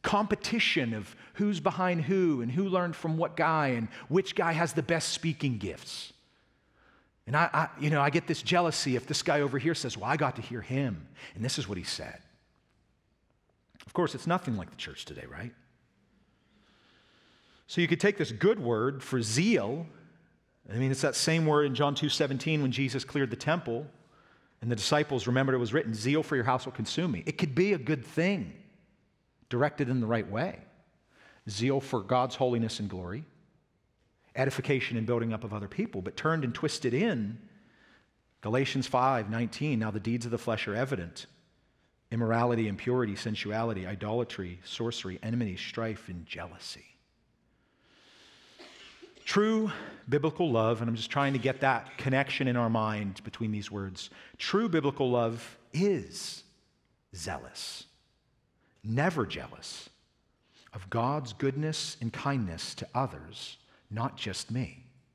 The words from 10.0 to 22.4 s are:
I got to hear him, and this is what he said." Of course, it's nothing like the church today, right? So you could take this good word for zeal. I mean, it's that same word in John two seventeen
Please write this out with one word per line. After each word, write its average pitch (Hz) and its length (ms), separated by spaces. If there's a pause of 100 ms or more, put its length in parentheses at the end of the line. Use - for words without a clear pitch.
I 151 80
got 135 200
to 113 40
hear 113 200
him, 123 460 (280)
and 107 100
this 127 140
is 101 80
what 98 100
he 87 60
said." - 360 (1700)
Of - 80
course, 170 220
it's - 120
nothing 165 300
like 90 120
the - 60
church - 300
today, - 220
right? 117 260 (2250)
So - 120
you 170 80
could 165 140
take 208 160
this 143 140
good 190 280
word 127 440
for 127 180
zeal. 143 680 (840)
I 98 40
mean, 131 180
it's 135 100
that 143 140
same 160 300
word 147 200
in 135 100
John 143 200
two 147 140
seventeen 147 540